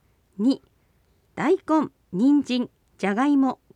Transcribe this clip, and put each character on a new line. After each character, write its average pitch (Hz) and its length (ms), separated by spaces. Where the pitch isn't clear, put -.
二、 247 240
大 311 220
根、 311 320
人 269 320
参、 247 240
じ 185 100
ゃ 202 60
が 240 120
い 294 100
も、 269 240